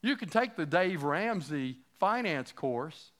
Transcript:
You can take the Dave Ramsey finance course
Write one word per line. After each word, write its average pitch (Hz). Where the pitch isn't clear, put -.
You 262
can 185
take 226
the 165
Dave 175
Ramsey 147
finance 190
course 131